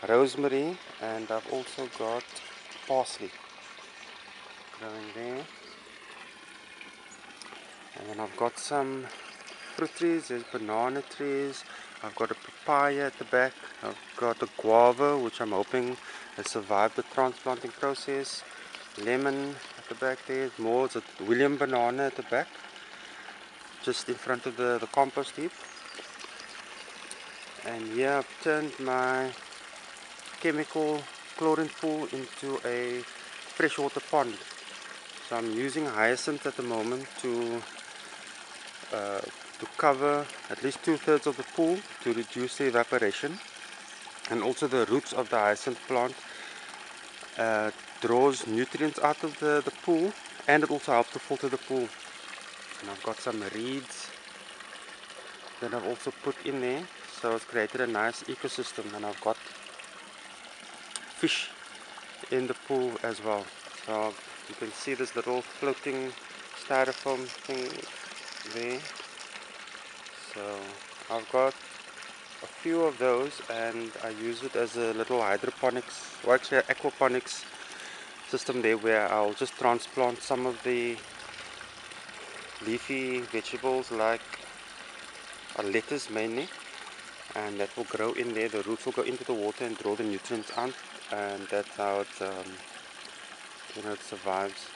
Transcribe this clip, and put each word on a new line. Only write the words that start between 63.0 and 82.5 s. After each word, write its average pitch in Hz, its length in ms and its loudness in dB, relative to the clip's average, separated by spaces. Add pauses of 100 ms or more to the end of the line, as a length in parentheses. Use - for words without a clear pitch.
as 107 220 -2
well, 104 220 2 (400)
so 110 280 2 (360)
you 110 60 -10
can 113 180 -4
see - 200 -2
this 123 220 -2
little 123 260 2
floating 131 720 -2 (500)
styrofoam 131 600 4 (260)
thing 127 220 -2 (840)
there. 120 280 -2 (1500)
So 101 100 -6 (680)
I've 113 220 -2
got 131 220 6 (880)
a - 60 -10 (120)
few 165 200 4
of 151 160 6
those, 127 520 4
and 113 400 -2 (140)
I 113 60 -2
use 117 340 -2
it 131 140 -2
as 117 180 2
a 117 240 2
little 120 220 4
hydroponics, 123 760 2 (300)
or 123 100 10
actually 131 220 6
an 135 180 6
aquaponics 127 720 2 (800)
system 127 340 0
there, 110 160 6
where 107 320 6
I'll 104 340 4
just 131 100 -4
transplant 120 680 4
some 127 240 2
of 120 180 0
the 120 340 2 (1700)